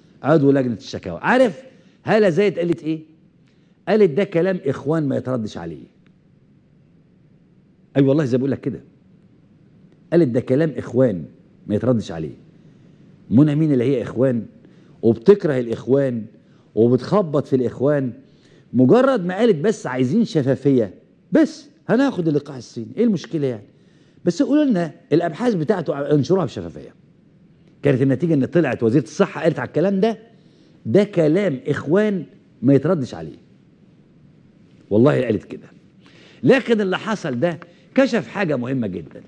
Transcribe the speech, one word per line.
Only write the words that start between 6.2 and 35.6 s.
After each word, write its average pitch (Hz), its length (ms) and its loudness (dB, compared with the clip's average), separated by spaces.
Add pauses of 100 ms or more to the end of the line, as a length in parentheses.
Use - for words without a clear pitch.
أي 139 60 4
والله 143 220 2
زي 123 140 0
بقول 135 120 -2
لك 123 100 -4
كده. 120 200 -8 (1300)
قالت: 165 160 4
"ده 120 120 -2
كلام 143 360 0
إخوان 107 480 -2 (420)
ما 104 80 -2
يتردش 110 380 0
عليه." 78 220 -10 (960)
منى 143 240 4
مينا 151 180 0
اللي 123 120 2
هي 127 180 0
إخوان 117 440 -2 (560)
وبتكره 147 560 4
الإخوان 120 640 -2 (500)
وبتخبط 139 720 2
في 135 100 0
الإخوان، 131 560 -2 (600)
مجرد 202 540 4
ما 185 100 -6
قالت 220 200 2
بس 151 300 -4
عايزين 131 380 -2
شفافية، 131 720 0 (380)
بس - 340 0 (220)
هناخد 202 400 0
اللقاح 143 280 -4
الصيني، 117 400 -14
إيه 208 80 0
المشكلة 165 420 -2
يعني؟ 117 200 -8 (580)
بس 180 180 -2
قولوا 285 220 2
لنا 175 280 -2 (200)
الأبحاث 170 420 0
بتاعته، 151 600 -2
انشروها 160 300 2
بشفافية. 82 500 -10 (880)
كانت 135 200 2
النتيجة 147 320 0
إن 135 100 2
طلعت 135 380 0
وزيرة 120 200 2
الصحة 156 400 -4
قالت 156 160 0
على 120 80 -6
الكلام 190 340 0
ده: 220 180 0 (680)
"ده 131 180 4
كلام 170 640 0
إخوان 185 580 0 (380)
ما 135 120 6
يتردش 139 400 0
عليه." 80 220 -14 (1500)
والله 127 340 4
قالت 113 200 -2
كده. - 220 -16 (760)